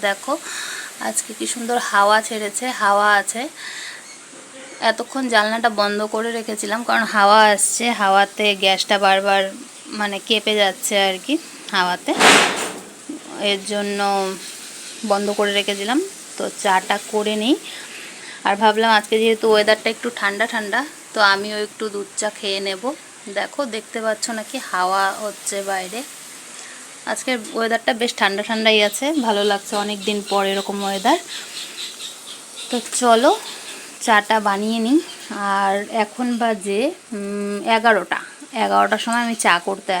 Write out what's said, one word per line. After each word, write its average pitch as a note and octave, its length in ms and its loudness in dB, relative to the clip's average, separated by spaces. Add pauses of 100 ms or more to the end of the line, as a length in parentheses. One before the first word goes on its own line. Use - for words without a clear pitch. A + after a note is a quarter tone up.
দেখো G3+ 260 -2 (760)
আজকে - 300 -6
কি A3+ 160 -4
সুন্দর A#3 240 -2 (120)
হাওয়া G#3 280 6 (100)
ছেড়েছে, G#3+ 380 -4 (140)
হাওয়া G3+ 280 4 (120)
আছে। A3+ 220 -6 (1500)
এতক্ষণ B3 340 -6 (100)
জানলাটা A3+ 360 4 (100)
বন্ধ G#3 200 0 (140)
করে A3+ 240 -2
রেখেছিলাম G#3+ 500 -4
কারণ A3+ 160 2 (100)
হাওয়া G#3 260 8 (140)
আসছে, - 300 0 (160)
হাওয়াতে G3 460 4 (160)
গ্যাসটা F#3+ 420 2
বারবার G3 380 4 (580)
মানে G3+ 160 -4 (120)
কেঁপে G#3+ 320 0
যাচ্ছে F#3+ 340 0 (140)
আর F#3+ 160 -2
কি C4+ 100 0 (400)
হাওয়াতে, F3+ 380 0 (1400)
এর G3 100 -2 (120)
জন্য G3+ 280 -4 (1120)
বন্ধ G3+ 180 2 (100)
করে G3+ 200 0
রেখেছিলাম। G3+ 400 0 (380)
তো - 80 -6 (180)
চাটা G3 340 2 (160)
করে G#3+ 300 0
নিই, C4 120 4 (920)
আর G3+ 160 4
ভাবলাম A3 360 4
আজকে G#3+ 240 0
যেহেতু A3+ 300 2
ওয়েদারটা G#3+ 420 4
একটু A#3+ 140 -6 (100)
ঠান্ডা G3+ 340 0
ঠান্ডা, G#3+ 280 -2 (340)
তো A3+ 40 -2 (140)
আমিও G#3 240 -2 (100)
একটু G#3+ 180 -8 (100)
দুধ G3+ 140 -8 (120)
চা G#3+ 80 -2 (100)
খেয়ে G3 280 -4
নেব। F#3+ 160 -6 (560)
দেখো - 220 -6 (140)
দেখতে A3 300 -8
পাচ্ছ G#3+ 200 -2 (140)
নাকি G#3+ 180 -10 (140)
হাওয়া F#3+ 340 2 (180)
হচ্ছে G3+ 340 -6 (140)
বাইরে, F#3+ 300 -4 (1120)
আজকে B3+ 200 -4 (240)
ওয়েদারটা A3+ 440 0
বেশ A#3+ 200 -2
ঠান্ডা G3 280 2
ঠান্ডাই A3 300 4 (100)
আছে, C4 180 -4 (200)
ভালো G3+ 240 2
লাগছে, G3 240 -2 (100)
অনেক G#3 140 -4 (100)
দিন G#3 100 0 (120)
পর G3 120 4 (100)
এরকম G3 320 -4
ওয়েদার। G3 340 2 (1500)
তো B3 60 -4 (260)
চলো A#3+ 300 6 (720)
চাটা A3 300 4 (120)
বানিয়ে G#3+ 380 0
নিই। C#4+ 120 6 (560)
আর G3 200 2 (280)
এখন B3 240 -2 (160)
বাজে, G#3 380 0 (360)
উম, G3+ 400 -4 (200)
এগারোটা, G#3+ 420 2 (460)
এগারোটার G3+ 400 4
সময় A#3 220 0
আমি A3+ 180 -2
চা F3+ 100 6 (120)
করতে G3 340 -4